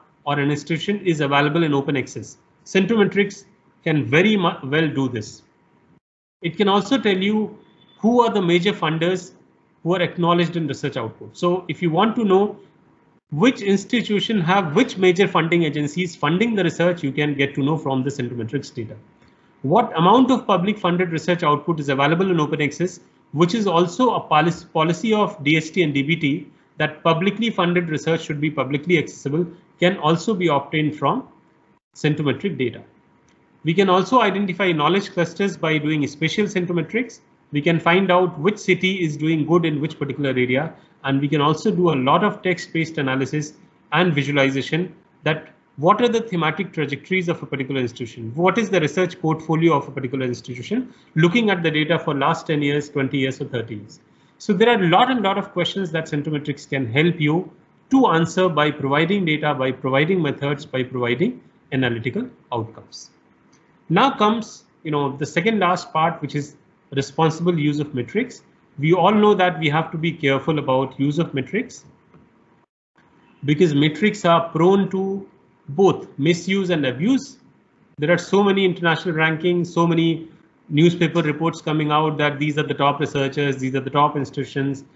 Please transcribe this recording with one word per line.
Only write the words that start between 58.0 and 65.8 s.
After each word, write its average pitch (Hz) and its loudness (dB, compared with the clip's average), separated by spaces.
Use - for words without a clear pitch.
answer 170 2
by 151 2
providing 160 0
data, 151 0
by 131 -2
providing 147 0
methods, 143 -4
by 131 -4
providing 127 -4
analytical 131 -4
outcomes. - -10
Now 220 2
comes, 220 -2
you 160 -6
know, 143 -2
the 147 -6
second 202 -2
last 180 -2